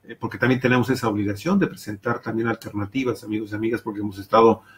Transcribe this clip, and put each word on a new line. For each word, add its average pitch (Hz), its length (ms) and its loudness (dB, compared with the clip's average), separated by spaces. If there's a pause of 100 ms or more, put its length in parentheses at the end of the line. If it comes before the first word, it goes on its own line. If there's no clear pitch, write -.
eh, 113 140 -16
porque - 200 -8
también 123 220 4
tenemos 123 280 4
esa 120 200 0
obligación 104 500 0
de 175 80 4
presentar 110 560 -6
también 117 260 -4
alternativas, 107 760 -4
amigos 107 280 -6
y 107 40 -6
amigas, 113 260 -2
porque 104 180 -8
hemos 104 180 -8
estado 110 440 4 (160)